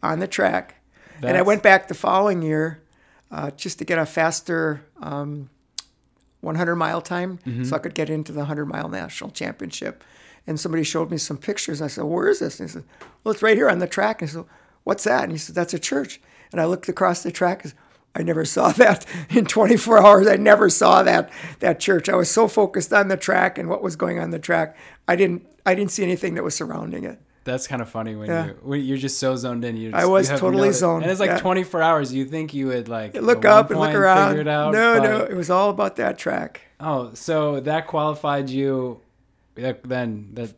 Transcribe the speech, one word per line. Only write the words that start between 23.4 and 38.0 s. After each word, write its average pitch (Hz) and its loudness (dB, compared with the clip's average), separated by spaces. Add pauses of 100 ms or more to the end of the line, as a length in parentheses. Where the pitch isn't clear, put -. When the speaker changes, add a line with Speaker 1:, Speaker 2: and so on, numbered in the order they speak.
Speaker 1:
and 170 -6
what 190 -4
was 175 -6
going 175 -4
on 170 -6
the 165 -8
track, 160 -2 (300)
I 175 2
didn't, 175 0 (220)
I 185 4
didn't 196 -4
see - -4
anything 180 -4
that - -6
was 151 -6
surrounding - -10
it. - -12 (240)
Speaker 2:
That's 127 -6
kinda 123 -8
funny 110 -8
when 107 -12
Speaker 1:
Yeah. 165 -2
Speaker 2:
you, 101 -12
when 143 -4
you're 135 -4
just 135 -6
so 131 0
zoned 120 -6
in. 117 -6
You 110 -8
Speaker 1:
I 113 -2
Speaker 2:
just, 180 4
Speaker 1:
was 190 4
Speaker 2:
you - -2
have 143 -2
Speaker 1:
totally 190 2
Speaker 2:
no, 202 2
Speaker 1:
zoned, 170 0
Speaker 2:
and 165 0
it's 185 -2
like 185 2
Speaker 1:
yeah. 175 0
Speaker 2:
twenty-four 185 -2
hours. 156 2
You 135 -2
think 151 -8
you 135 -2
would, 123 -4
like, 110 -8
Speaker 1:
You - -6
look 220 2
Speaker 2:
at 208 8
one 214 12
Speaker 1:
up 220 4
and 214 0
look 156 2
Speaker 2:
point 180 0
Speaker 1:
around. 190 6
Speaker 2:
figure 151 0
it 147 -2
out, 151 0
Speaker 1:
No, 226 4
Speaker 2:
but 220 4
Speaker 1:
no, 214 2
it - -8
was 175 -4
all 190 4
about 196 -2
that - -2
track. - -6 (180)
Speaker 2:
Oh, 135 -4
so 147 -2
that 156 -4
qualified 147 -2